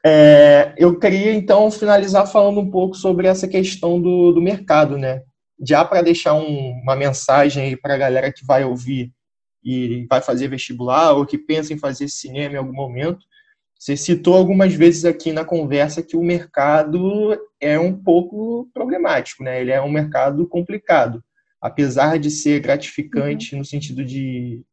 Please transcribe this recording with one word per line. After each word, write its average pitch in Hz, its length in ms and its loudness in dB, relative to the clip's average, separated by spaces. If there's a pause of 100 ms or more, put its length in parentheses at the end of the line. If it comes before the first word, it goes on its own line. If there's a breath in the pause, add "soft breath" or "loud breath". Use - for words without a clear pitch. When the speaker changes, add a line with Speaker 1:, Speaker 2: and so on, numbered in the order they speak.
Speaker 1:
É, 147 720 8
eu 175 220 4
queria, 196 340 2
então, 214 380 2
finalizar 202 560 2
falando 202 340 2
um 190 80 -4
pouco 185 280 -2
sobre 185 320 0
essa 190 180 0
questão 180 540 -2
do, 175 320 4
do 165 100 2
mercado, 151 560 0
né? 131 240 -6 (420)
Já 147 200 2
pra 180 180 0
deixar 170 320 2
um, 147 380 -4 (100)
uma 131 140 -2
mensagem 139 680 0
aí 135 140 -4
pra 139 200 -4
galera 131 360 -2
que - 120 -20
vai 135 200 2
ouvir 127 480 -8 (500)
e 123 480 -6
vai 131 100 2
fazer 131 280 -4
vestibular 127 640 0
ou 139 120 2
que 147 140 -6
pensa 156 340 -6
em 151 60 -8
fazer 143 300 -8
cinema 143 480 -10
em - 20 -6
algum 131 140 -10
momento, 135 520 -8 (540)
você 143 180 -6
citou 180 380 0
algumas 185 400 4
vezes 160 300 4
aqui 160 280 -2
na 156 120 -4
conversa 151 580 -2
que - 140 -8
o 170 60 0
mercado 175 1160 0 (220)
é 202 180 0
um 185 140 -2
pouco 208 840 -2
problemático, 247 680 -4
né? 127 160 -6
Ele 127 100 -4
é 135 100 0
um 143 100 -6
mercado 151 580 -2
complicado. 165 720 -2 (380)
Apesar 139 580 0
de 147 100 -2
ser 147 300 -2
gratificante 143 960 -6
Speaker 2:
Uhum. 139 80 -10
Speaker 1:
no 139 40 -10
sentido 139 400 -10
de, 127 680 -10